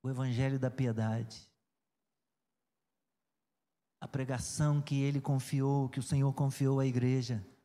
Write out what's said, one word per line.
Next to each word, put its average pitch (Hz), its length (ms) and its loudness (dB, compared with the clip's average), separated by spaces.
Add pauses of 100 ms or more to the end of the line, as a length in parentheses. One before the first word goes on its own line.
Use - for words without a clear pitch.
o 127 60 -4
Evangelho 131 500 0
da 131 120 0
piedade. 113 800 -2 (2500)
A - 60 -10
pregação 135 760 0
que 139 220 0
ele 139 180 2
confiou, 135 680 0
que 127 100 -6
o 127 60 -4
Senhor 139 280 2
confiou 135 460 2
à 135 80 2
igreja. 123 580 0 (200)